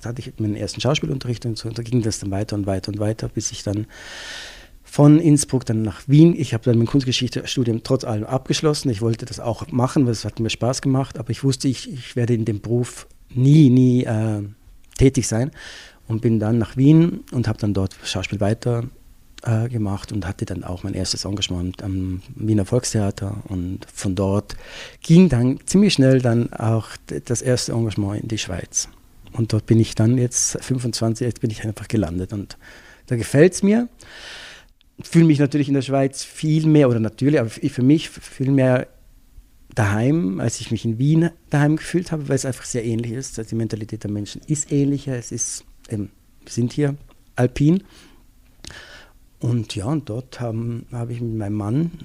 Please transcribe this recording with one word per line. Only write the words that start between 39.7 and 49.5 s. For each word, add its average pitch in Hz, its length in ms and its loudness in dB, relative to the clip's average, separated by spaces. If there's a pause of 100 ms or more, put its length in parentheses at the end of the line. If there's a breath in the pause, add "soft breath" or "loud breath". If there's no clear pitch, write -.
daheim, 135 680 0
als - 220 -4
ich - 80 -12
mich 117 160 -4
in 113 120 -2
Wien 160 300 4 (220)
daheim 147 260 2
gefühlt - 360 -4
habe, 143 180 -6
weil 135 60 2
es 127 100 -4
einfach - 180 -8
sehr 120 180 -6
ähnlich 117 300 -4
ist. 131 260 -10
Also 113 120 -10
die 117 60 -4
Mentalität 107 480 -6
der 104 60 -6
Menschen 104 360 -8
ist - 260 -2
ähnlicher, 139 420 0
es 120 180 -10
ist, - 340 -8 (240)
ähm, 104 180 -6 (360)
wir - 60 -20
sind 120 220 -2
hier 143 220 0 (400)
alpin. 147 480 2 (1600 loud breath)
Und 117 380 -2